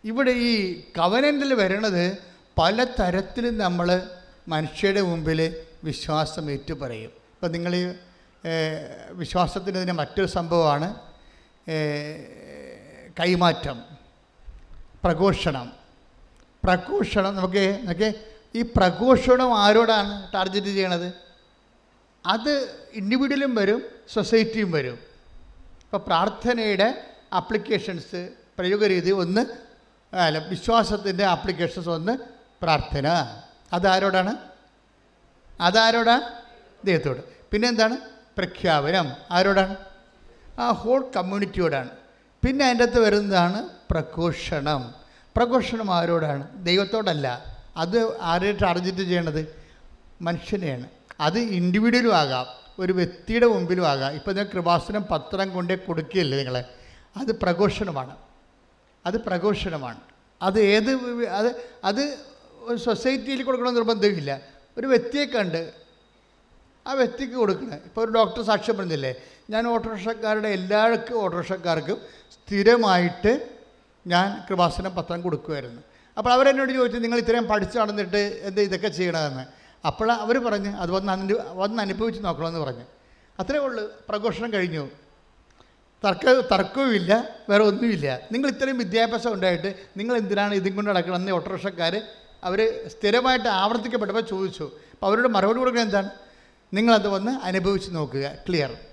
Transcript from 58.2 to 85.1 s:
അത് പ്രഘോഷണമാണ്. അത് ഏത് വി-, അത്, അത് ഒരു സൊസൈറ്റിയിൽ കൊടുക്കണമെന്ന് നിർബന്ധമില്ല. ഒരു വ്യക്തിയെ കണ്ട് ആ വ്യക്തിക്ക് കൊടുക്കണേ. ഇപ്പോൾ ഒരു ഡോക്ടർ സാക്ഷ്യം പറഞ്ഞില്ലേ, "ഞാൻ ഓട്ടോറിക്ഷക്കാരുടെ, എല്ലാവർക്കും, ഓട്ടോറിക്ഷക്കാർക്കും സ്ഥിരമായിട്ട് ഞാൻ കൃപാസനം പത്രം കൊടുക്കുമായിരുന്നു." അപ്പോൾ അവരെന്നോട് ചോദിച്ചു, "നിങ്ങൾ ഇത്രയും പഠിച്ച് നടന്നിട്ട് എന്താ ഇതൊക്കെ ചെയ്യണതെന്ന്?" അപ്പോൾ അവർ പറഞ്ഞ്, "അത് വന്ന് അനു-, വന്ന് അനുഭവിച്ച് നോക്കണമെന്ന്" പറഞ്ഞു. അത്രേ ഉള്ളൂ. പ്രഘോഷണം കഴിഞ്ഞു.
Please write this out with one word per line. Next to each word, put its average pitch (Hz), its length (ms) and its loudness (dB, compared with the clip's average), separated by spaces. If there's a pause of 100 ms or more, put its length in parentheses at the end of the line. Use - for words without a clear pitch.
അത് 185 160 -2
പ്രഘോഷണമാണ്. 175 760 -2 (440)
അത് 196 180 0
ഏത് 214 360 4
വി-, 240 300 -4
അത്, 214 300 0 (280)
അത് 254 340 -2 (420)
ഒരു 233 180 -6
സൊസൈറ്റിയിൽ 254 640 -2
കൊടുക്കണമെന്ന് 247 360 0
നിർബന്ധമില്ല. 196 640 0 (360)
ഒരു 262 100 -4
വ്യക്തിയെ 269 380 2
കണ്ട് 175 480 -4 (1120)
ആ 262 60 -4
വ്യക്തിക്ക് 254 400 0
കൊടുക്കണേ. 214 520 0
ഇപ്പോൾ - 160 -6
ഒരു 226 100 0
ഡോക്ടർ 226 320 4
സാക്ഷ്യം 208 340 0
പറഞ്ഞില്ലേ, 143 380 -4 (340)
"ഞാൻ 226 180 -2
ഓട്ടോറിക്ഷക്കാരുടെ, 220 800 -2
എല്ലാവർക്കും, 214 680 2
ഓട്ടോറിക്ഷക്കാർക്കും 175 840 -2 (340)
സ്ഥിരമായിട്ട് 202 1200 4 (560)
ഞാൻ 190 420 2
കൃപാസനം 180 460 0
പത്രം 170 260 -6
കൊടുക്കുമായിരുന്നു." 139 600 -6 (360)
അപ്പോൾ 214 160 4
അവരെന്നോട് 269 400 6
ചോദിച്ചു, 247 260 0
"നിങ്ങൾ 233 200 0
ഇത്രയും 233 280 2
പഠിച്ച് 208 320 0
നടന്നിട്ട് 202 640 -2
എന്താ 196 180 -2
ഇതൊക്കെ 190 260 0
ചെയ്യണതെന്ന്?" 156 580 -2 (420)
അപ്പോൾ 220 240 0
അവർ 226 320 0
പറഞ്ഞ്, 202 320 -2
"അത് 180 160 -4
വന്ന് 196 200 -2
അനു-, 196 320 -2 (180)
വന്ന് 214 200 0
അനുഭവിച്ച് 208 420 -4
നോക്കണമെന്ന്" 165 360 -4
പറഞ്ഞു. 123 260 -6 (540)
അത്രേ 196 180 -2
ഉള്ളൂ. 233 320 -4 (200)
പ്രഘോഷണം 214 440 -2
കഴിഞ്ഞു. 160 360 -2 (1160)